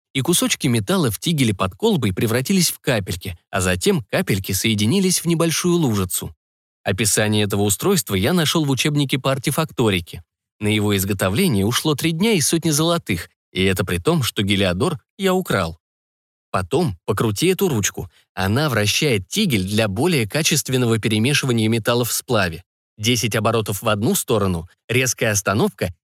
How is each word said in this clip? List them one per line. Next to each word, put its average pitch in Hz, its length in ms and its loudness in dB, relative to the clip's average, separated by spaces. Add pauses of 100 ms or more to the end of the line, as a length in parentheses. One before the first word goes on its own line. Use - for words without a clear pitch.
(140)
и 131 60 -2
кусочки 185 460 0
металла 120 460 0
в - 80 -10
тигеле 135 340 0
под 92 220 -4
колбой 151 360 0
превратились 131 580 0
в - 100 -10
капельки, 92 580 -4 (120)
а 98 100 -2
затем 92 500 0
капельки 120 400 -2
соединились 113 680 2
в - 60 -6
небольшую 170 500 2
лужицу. 101 580 -2 (480)
Описание 107 640 0
этого 101 180 0
устройства 143 540 0
я 110 160 2
нашел 165 320 2
в 139 60 0
учебнике 143 500 0
по 135 100 -2
артефакторике. 123 920 -2 (340)
На 104 80 -4
его 104 300 2
изготовление 98 680 0
ушло 147 280 0
три 160 160 -2
дня 190 220 0
и 180 80 2
сотни 165 300 0
золотых, 156 600 -2 (220)
и 92 100 -2
это 92 220 2
при 90 140 -2
том, 151 260 0
что - 180 -2
гелиодор 101 560 0 (200)
я 185 160 0
украл. 98 440 -2 (720)
Потом 98 540 0
покрути 110 440 0
эту 190 200 2
ручку. - 420 -2 (220)
Она 110 380 0
вращает 107 580 0
тигель 143 360 0
для 104 240 0
более 123 380 0
качественного 127 720 0
перемешивания 113 680 0
металлов 120 400 0
в - 60 -6
сплаве. 92 500 -2 (320)
Десять 117 400 0
оборотов 110 460 0
в 113 80 -2
одну 107 240 0
сторону, 95 520 0 (220)
резкая 123 440 0
остановка, 104 640 -2 (120)